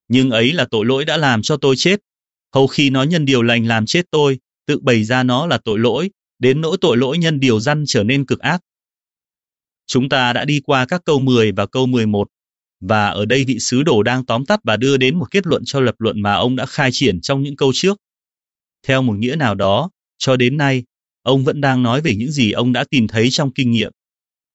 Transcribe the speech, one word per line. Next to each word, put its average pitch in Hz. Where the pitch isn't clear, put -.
Nhưng 131
ấy 117
là 139
tội 110
lỗi 135
đã 156
làm 131
cho 151
tôi 135
chết. 190
Hầu 135
khi 139
nói 135
nhân 160
điều 131
lành 117
làm 113
chết 170
tôi, 143
tự 143
bày 120
ra 127
nó 127
là 123
tội 110
lỗi, 123
đến 131
nỗi 165
tội 127
lỗi 135
nhân 165
điều 120
răn 147
trở -
nên 135
cực 120
ác. 160
Chúng 131
ta 127
đã 123
đi 147
qua 131
các 180
câu 147
mười 123
và 98
câu 131
mười 123
một, 101
và 104
ở 101
đây 131
vị 123
sứ 127
đồ 127
đang 127
tóm 123
tắt 214
và 107
đưa 135
đến 131
một 131
kết 190
luận 135
cho 139
lập 120
luận 107
mà 101
ông 120
đã 123
khai 135
triển 101
trong 139
những 143
câu 139
trước. 196
Theo 131
một 120
nghĩa 120
nào 123
đó, 101
cho 131
đến 127
nay, 135
ông 135
vẫn 147
đang 131
nói 123
về 139
những 120
gì 127
ông 120
đã 127
tìm 120
thấy 113
trong 139
kinh 123
nghiệm. 107